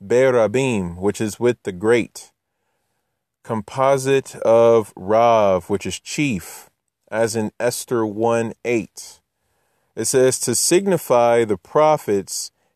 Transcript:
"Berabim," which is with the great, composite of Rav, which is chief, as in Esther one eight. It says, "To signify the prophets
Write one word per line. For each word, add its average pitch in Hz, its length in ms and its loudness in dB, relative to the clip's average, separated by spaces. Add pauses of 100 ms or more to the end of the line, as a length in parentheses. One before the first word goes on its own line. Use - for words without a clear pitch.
"Berabim," 113 920 0
which 98 240 -4
is 107 180 -6
with 120 240 -2
the 104 100 -10
great, 107 600 -2 (1120)
composite 135 920 -2
of 117 600 4
Rav, 107 720 2
which 101 180 -4
is 95 140 -8
chief, - 680 -8 (400)
as 110 260 -2
in 107 240 -4
Esther 117 460 -4
one 113 480 -2 (100)
eight. - 560 -6 (760)
It 110 120 -8
says, 131 340 2
"To 123 140 -2
signify 123 920 2
the 107 140 -2
prophets 147 920 0 (260)